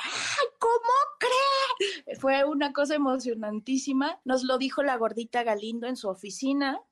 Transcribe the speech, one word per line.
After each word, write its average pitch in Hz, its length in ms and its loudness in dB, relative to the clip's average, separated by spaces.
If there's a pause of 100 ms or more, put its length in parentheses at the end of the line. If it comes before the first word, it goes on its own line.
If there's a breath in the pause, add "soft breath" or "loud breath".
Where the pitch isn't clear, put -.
¡ay, - 440 0 (120)
cómo 466 160 4 (420)
cree! 508 1000 0
Fue 269 240 2
una 285 300 0
cosa 285 220 2
emocionantísima. 262 1300 -2
Nos 254 180 2
lo 254 140 2
dijo 269 260 -2
la 262 140 0
gordita 226 460 -2
Galindo 226 440 -2
en 254 80 -4
su 214 140 -6
oficina. 269 720 -2 (100)